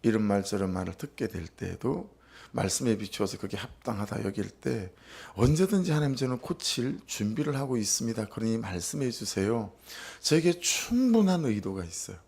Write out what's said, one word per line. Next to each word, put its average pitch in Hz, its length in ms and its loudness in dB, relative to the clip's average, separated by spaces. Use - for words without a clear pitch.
이런 110 220 4
말 101 200 2
저런 98 300 -2
말을 92 220 -4
듣게 - 320 -6
될 90 200 -6
때에도 - 640 -4
말씀에 104 460 2
비추어서 98 400 -4
그게 98 200 -6
합당하다 107 680 -4
여길 98 240 -2
때, 110 420 -4
"언제든지 170 560 4
하나님, 147 240 2
저는 127 240 -2
고칠 - 680 -4
준비를 113 500 -2
하고 131 220 0
있습니다. 110 480 0
그러니 113 320 -2
말씀해 113 540 -2
주세요." 107 600 0
저에게 170 400 4
충분한 220 880 4
의도가 95 400 0
있어요. 90 320 -10